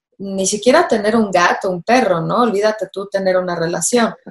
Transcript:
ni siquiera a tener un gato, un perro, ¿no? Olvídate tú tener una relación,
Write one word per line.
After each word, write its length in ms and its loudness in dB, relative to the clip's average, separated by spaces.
ni 300 -4
siquiera 340 4
a 60 0
tener 280 0
un 160 2
gato, 380 2
un 140 -6
perro, 380 2
¿no? 200 0
Olvídate 500 0
tú 160 -10
tener 300 0
una 180 -4
relación, 600 -2